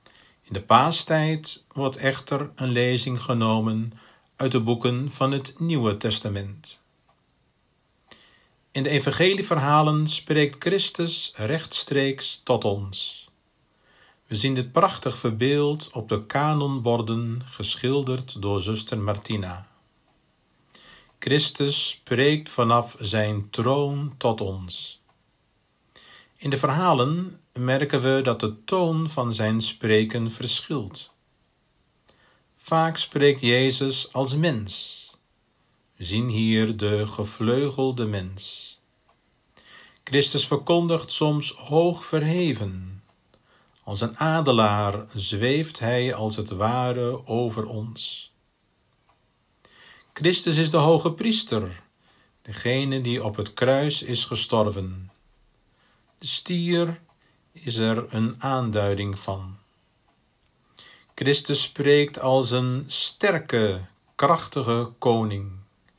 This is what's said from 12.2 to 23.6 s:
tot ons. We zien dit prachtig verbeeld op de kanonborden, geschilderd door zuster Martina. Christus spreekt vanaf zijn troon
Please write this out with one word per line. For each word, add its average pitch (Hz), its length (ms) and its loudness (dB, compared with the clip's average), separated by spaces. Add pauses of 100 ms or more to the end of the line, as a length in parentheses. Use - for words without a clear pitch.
tot 117 200 2
ons. 101 640 -4 (960)
We 110 100 -6
zien 131 180 0
dit 127 180 -4
prachtig 175 440 2
verbeeld 143 760 0
op 113 160 -8
de 107 180 -2
kanonborden, 123 1200 0
geschilderd 127 1000 -4
door 101 180 0
zuster 107 380 -4
Martina. 101 720 -6 (1500)
Christus 143 640 0
spreekt 147 640 0
vanaf 117 480 2
zijn 107 520 -2
troon 143 640 0